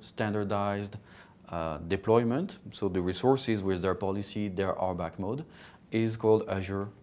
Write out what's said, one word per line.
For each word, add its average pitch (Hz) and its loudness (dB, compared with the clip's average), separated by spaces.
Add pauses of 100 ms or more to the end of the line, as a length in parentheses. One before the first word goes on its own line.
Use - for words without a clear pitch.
standardized, 101 -2 (500)
uh, 80 -4 (100)
deployment, 117 2 (140)
so - -2
the 90 0
resources 110 2
with 95 0
their 92 2
policy, 101 -4
their 95 0
R 92 0
back 87 -6
mode, 117 -4 (440)
is 113 0
called 110 6
Azure 98 -2 (140)